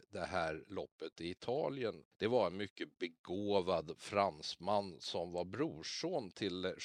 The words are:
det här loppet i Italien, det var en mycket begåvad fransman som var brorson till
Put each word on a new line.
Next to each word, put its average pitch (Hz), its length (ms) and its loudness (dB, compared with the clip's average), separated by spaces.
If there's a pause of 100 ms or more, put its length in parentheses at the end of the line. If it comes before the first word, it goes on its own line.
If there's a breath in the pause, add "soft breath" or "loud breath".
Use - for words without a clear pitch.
(100)
det 92 140 -4
här 82 440 0
loppet 82 520 -8
i 85 100 -4
Italien, 131 720 -2 (120)
det 98 100 0
var 113 200 6
en 87 100 0
mycket 90 420 -6
begåvad 90 1000 2
fransman 98 1000 2
som 87 320 -2
var 87 120 0
brorson 113 840 -2
till 92 440 0 (100)